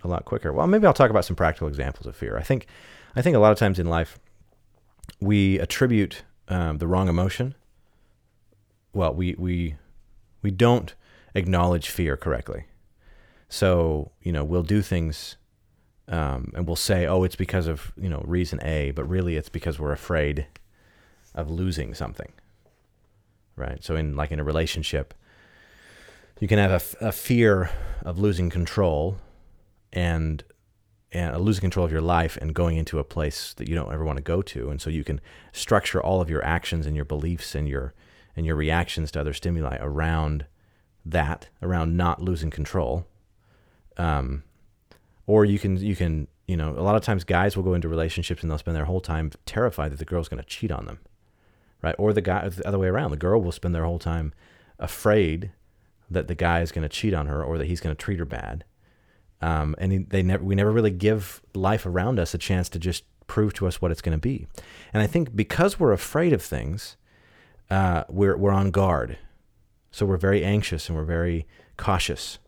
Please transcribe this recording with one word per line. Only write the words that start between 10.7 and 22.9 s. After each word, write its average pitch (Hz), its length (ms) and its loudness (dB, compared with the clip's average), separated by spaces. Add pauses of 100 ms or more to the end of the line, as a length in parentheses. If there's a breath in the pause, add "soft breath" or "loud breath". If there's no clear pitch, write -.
acknowledge 90 520 2
fear 78 280 0
correctly. - 480 -6 (840 soft breath)
So, 82 640 2 (100)
you 87 120 -2
know, 76 100 0
we'll 82 220 0
do 101 180 2
things, 80 540 -4 (720)
um, 67 480 -2
and 87 100 -2
we'll 82 80 -2
say, 90 320 2
"Oh, 92 160 4
it's 90 140 0
because 90 320 -2
of, 78 280 -6
you 92 120 -4
know, 71 180 -4
reason 85 340 0
A," 76 300 -2
but 69 140 -4
really 87 320 0
it's 73 120 -4
because 78 300 -6
we're 73 140 -2
afraid 73 560 -2 (840 soft breath)
of 78 160 -6
losing 82 460 -4
something, - 380 -10 (1200)